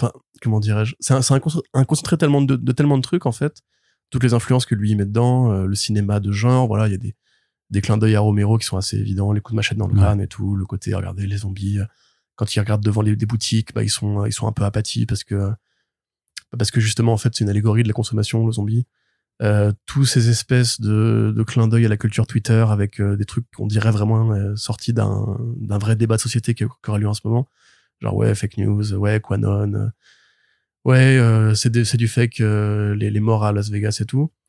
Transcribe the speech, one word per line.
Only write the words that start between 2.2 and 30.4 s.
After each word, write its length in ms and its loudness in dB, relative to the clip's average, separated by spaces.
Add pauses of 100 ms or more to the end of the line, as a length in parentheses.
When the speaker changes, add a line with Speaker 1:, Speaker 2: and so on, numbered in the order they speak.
Speaker 1:
de, 160 2
de 160 -2
tellement 240 2
de 60 2
trucs, 240 -2
en 60 0
fait. 280 -6 (500)
Toutes 120 -2
les 100 4
influences 320 2
que 100 -2
lui 200 0
met 100 0
dedans, 480 2
euh, 140 0
le 80 -2
cinéma 440 0
de 140 -2
genre, 340 2
voilà, 220 2
il 40 0
y 20 -2
a 40 -4
des, 160 -10 (540)
des 140 0
clins 160 2
d'œil 180 4
à 40 4
Romero 360 2
qui 100 -2
sont 120 -4
assez 180 -4
évidents, 360 -2
les 100 0
coups 100 -10
de 40 -2
machette 220 -2
dans 100 0
le 60 0
Speaker 2:
Ouais. 60 6
Speaker 1:
crâne 220 4
et 60 -6
tout, 280 -4
le 80 -2
côté, 300 -6
regardez, 320 -6
les 120 -4
zombies, 420 -4
euh, 40 -2 (520)
quand 180 -4
ils 60 0
regardent 240 0
devant 180 0
les, 140 2
des 100 -2
boutiques, 480 -2
bah, 80 -2
ils 80 -2
sont, 340 -4
ils 80 -4
sont 140 -4
un 60 -2
peu 120 -2
apathis 400 -2
parce 200 -4
que, 260 -2 (1080)
parce 120 -2
que 100 0
justement, 320 2
en 60 0
fait, 160 -2
c'est 100 -2
une 60 0
allégorie 320 0
de 60 0
la 60 -2
consommation, 520 -2
le 60 0
zombie. 340 -2 (540)
Euh, 300 2 (160)
tous 180 0
ces 260 4
espèces 500 0
de, 560 2
de 80 0
clins 240 2
d'œil 180 4
à 20 4
la 80 0
culture 300 0
Twitter 440 2
avec, 300 -2
euh, 160 0
des 80 -2
trucs 300 -8
qu'on 140 -6
dirait 240 0
vraiment, 400 2
euh, 240 -2
sortis 360 -6
d'un, 460 -2 (220)
d'un 180 -4
vrai 160 0
débat 220 0
de 40 -2
société 340 -2
qui, 100 -6
qui 260 -8
aura 80 -2
lieu 100 -2
en 60 -2
ce 100 -8
moment. 220 -2 (540)
Genre, 160 -4
ouais, 180 2
fake 240 -6
news, 360 -2
ouais, 260 0
Quanon, 540 -2
euh, 120 -4 (960)